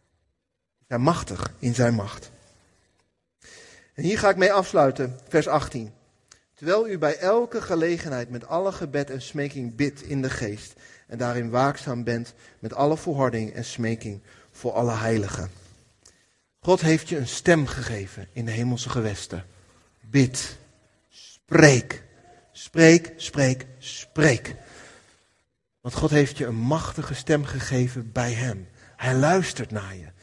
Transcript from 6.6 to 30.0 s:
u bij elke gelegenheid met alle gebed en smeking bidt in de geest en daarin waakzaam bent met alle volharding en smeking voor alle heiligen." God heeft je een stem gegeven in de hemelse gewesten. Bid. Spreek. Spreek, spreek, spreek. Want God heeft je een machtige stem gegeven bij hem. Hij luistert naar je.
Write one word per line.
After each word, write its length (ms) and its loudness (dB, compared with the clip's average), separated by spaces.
u 80 -4
bij 200 0
elke 440 0
gelegenheid 680 -2
met 180 -10
alle 240 -2
gebed 380 -4
en 120 -8
smeking 540 -6
bidt 260 -2
in 200 -4
de 80 -2
geest 440 -8
en 100 -14
daarin 320 -4
waakzaam 540 -2
bent 300 -4
met 140 -10
alle 240 2
volharding 560 -2
en 120 -8
smeking 560 -6
voor 200 -6
alle 240 0
heiligen." 560 -2
God 220 4
heeft 280 2
je 80 -4
een 100 -4
stem 400 2
gegeven 640 -8
in 120 -6
de 60 -6
hemelse 380 -2
gewesten. 560 -4
Bid. 560 0
Spreek. 920 4
Spreek, 600 6
spreek, 500 -2
spreek. 800 -2
Want 140 -10
God 140 0
heeft 280 4
je 80 -4
een 100 -4
machtige 580 -2
stem 320 0
gegeven 640 -2
bij 220 -4
hem. 340 -6
Hij 200 -2
luistert 560 0
naar 240 -8
je. 100 -16